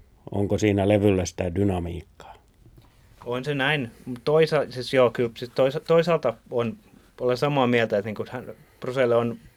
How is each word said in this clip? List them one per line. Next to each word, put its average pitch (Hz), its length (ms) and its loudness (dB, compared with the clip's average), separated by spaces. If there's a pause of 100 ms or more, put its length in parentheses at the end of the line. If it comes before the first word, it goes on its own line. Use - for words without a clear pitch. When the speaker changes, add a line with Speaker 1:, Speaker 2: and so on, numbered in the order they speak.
(300)
Speaker 1:
onko 101 260 -2
siinä 101 300 2
levyllä 98 380 2
sitä 90 300 -6
dynamiikkaa. 87 800 -4 (880)
Speaker 2:
On 123 200 -4
se 147 100 -2
näin. 139 360 0 (320)
Toisa-, 151 480 2
siis 123 220 -6
joo, 127 160 6
kyllä, 117 280 -2
siis 120 180 -12
toisa-, 139 240 2
toisaalta 165 540 0 (180)
on, 117 260 -2 (420)
olen 123 180 0
samaa 139 300 0
mieltä, 117 300 2
että 101 100 -2
niinku 104 220 -8
hän, 120 160 -12 (340)
Bruselle 123 360 0
on 117 220 0 (200)